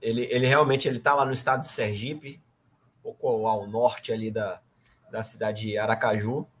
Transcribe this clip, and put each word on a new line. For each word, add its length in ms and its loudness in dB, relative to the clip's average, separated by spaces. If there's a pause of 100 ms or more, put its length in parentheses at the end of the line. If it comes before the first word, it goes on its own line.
ele, 280 0
ele 160 2
realmente, 440 4
ele 100 -4
tá 160 2
lá 100 2
no 60 -2
estado 300 -2
de 80 -10
Sergipe, 720 -6 (580)
um 40 -20
pouco 260 -4
ao, 180 0
ao 200 0
norte 440 0
ali 180 -2
da, 300 -4 (500)
da 140 -6
cidade 380 -4
de 160 -2
Aracaju. 680 0 (160)